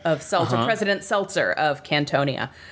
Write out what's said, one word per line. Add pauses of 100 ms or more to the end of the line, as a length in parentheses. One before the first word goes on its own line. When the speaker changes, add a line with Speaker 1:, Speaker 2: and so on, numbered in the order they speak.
Speaker 1:
of
seltzer,
Speaker 2:
Uh-huh.
Speaker 1:
President
Seltzer
of
Cantonia. (220)